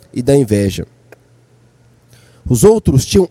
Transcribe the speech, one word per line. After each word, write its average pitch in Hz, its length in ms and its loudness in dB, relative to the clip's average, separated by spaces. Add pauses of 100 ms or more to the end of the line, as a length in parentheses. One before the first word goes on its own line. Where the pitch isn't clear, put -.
(120)
e - 80 -8
da 135 160 0
inveja. 101 500 -2 (1600)
Os 120 160 0
outros 208 440 2
tinham 190 240 -2